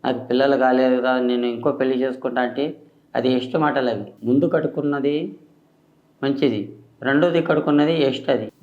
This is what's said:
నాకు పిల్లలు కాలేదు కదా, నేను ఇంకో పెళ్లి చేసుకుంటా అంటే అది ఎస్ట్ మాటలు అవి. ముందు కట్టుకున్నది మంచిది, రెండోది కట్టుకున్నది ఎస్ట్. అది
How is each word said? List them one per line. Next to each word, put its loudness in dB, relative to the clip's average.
నాకు -2
పిల్లలు 2
కాలేదు 4
కదా, 0
నేను 0
ఇంకో -2
పెళ్లి 0
చేసుకుంటా -2
అంటే -4
అది 2
ఎస్ట్ -2
మాటలు 0
అవి. -8
ముందు 2
కట్టుకున్నది -2
మంచిది, -2
రెండోది 2
కట్టుకున్నది 2
ఎస్ట్. -2
అది 0